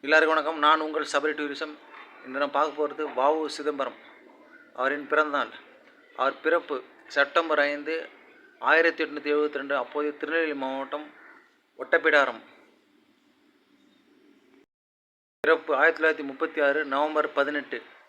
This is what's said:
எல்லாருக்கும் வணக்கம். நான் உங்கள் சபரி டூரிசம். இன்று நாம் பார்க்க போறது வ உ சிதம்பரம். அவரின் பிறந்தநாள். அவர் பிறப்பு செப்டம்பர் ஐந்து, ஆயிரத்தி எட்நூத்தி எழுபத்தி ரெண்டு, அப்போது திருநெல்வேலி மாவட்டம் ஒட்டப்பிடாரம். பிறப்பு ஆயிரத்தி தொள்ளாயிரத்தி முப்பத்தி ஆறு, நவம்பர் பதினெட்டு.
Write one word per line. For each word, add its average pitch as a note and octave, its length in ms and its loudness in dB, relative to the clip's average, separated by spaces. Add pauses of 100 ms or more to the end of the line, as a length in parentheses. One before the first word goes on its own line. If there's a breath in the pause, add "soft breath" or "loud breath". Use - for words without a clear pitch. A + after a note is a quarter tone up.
எல்லாருக்கும் D#3 300 4
வணக்கம். D#3 240 -2
நான் D3+ 220 6
உங்கள் D#3 320 -4
சபரி D3 220 0
டூரிசம். D3 380 -6 (520)
இன்று C3 140 -10
நாம் C#3+ 120 -2
பார்க்க D3 380 0
போறது D3 120 -8 (120)
வ B2+ 160 2
உ D#3 180 0
சிதம்பரம். C#3 500 -6 (800)
அவரின் C3+ 340 -2
பிறந்தநாள். D3 420 0 (680)
அவர் C3 240 -2
பிறப்பு D#3 420 0 (240)
செப்டம்பர் D3+ 520 2
ஐந்து, D3 500 -2 (500)
ஆயிரத்தி D#3+ 460 4
எட்நூத்தி D3 280 -4
எழுபத்தி D3 200 2
ரெண்டு, C#3 240 -4
அப்போது D3 400 -4
திருநெல்வேலி D#3 380 -2
மாவட்டம் C3+ 520 -6 (720)
ஒட்டப்பிடாரம். C#3+ 640 2 (3000)
பிறப்பு D#3+ 360 2
ஆயிரத்தி D#3 260 4
தொள்ளாயிரத்தி D#3 240 0
முப்பத்தி D3+ 340 -6
ஆறு, C#3+ 240 2
நவம்பர் D3 480 0
பதினெட்டு. C#3 500 -4 (260)